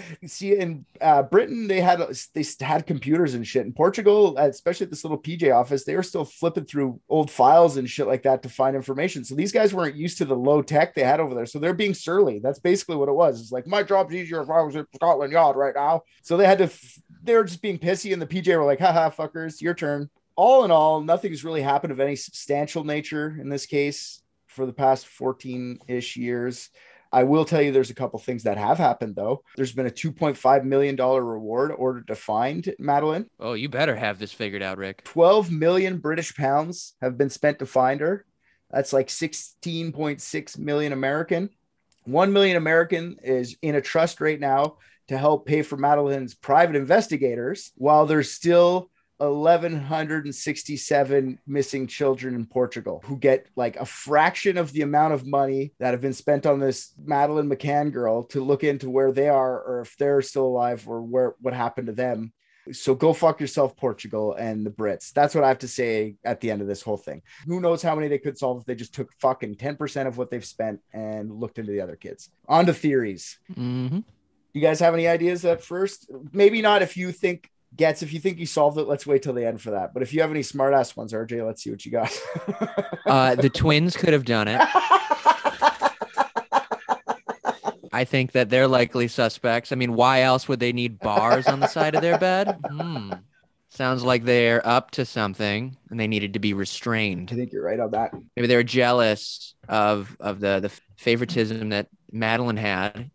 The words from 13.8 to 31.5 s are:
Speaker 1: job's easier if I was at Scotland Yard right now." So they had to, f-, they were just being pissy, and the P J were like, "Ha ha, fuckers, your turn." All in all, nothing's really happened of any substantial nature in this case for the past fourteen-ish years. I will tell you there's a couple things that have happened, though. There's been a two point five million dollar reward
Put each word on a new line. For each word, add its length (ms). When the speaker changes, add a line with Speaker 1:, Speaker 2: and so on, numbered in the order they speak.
Speaker 1:
job's 320
easier 280
if 80
I 140
was 120
at 200
Scotland 360
Yard 240
right 200
now." 260
So 120
they 100
had 120
to, 80
f-, 340
they 120
were 100
just 160
being 180
pissy, 320
and 100
the 60
P 140
J 160
were 80
like, 160
"Ha 100
ha, 180
fuckers, 520
your 140
turn." 340
All 300
in 60
all, 280
nothing's 460
really 160
happened 320
of 80
any 160
substantial 680
nature 560
in 80
this 180
case 560
for 180
the 60
past 360
fourteen-ish 1080
years. 540
I 140
will 180
tell 180
you 120
there's 160
a 60
couple 240
things 240
that 140
have 200
happened, 360
though. 300
There's 160
been 120
a 60
two 220
point 240
five 260
million 320
dollar 300
reward 480